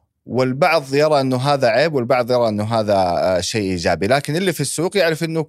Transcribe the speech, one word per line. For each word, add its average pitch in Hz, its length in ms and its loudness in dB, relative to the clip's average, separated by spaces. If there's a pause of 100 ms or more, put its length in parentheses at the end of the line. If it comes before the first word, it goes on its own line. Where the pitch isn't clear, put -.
(260)
والبعض 135 680 0
يرى 147 280 4
إنه 131 160 0
هذا 135 300 2
عيب، 143 260 2
والبعض 123 380 0
يرى 120 180 2
إنه 104 140 -2
هذا، 110 320 0
آه، 90 440 2
شيء 95 320 -4
إيجابي. 87 360 -2
لكن 143 280 -2
اللي 180 180 -2
في 147 80 -6
السوق 175 360 -4
يعرف 165 260 0
إنه 160 260 -4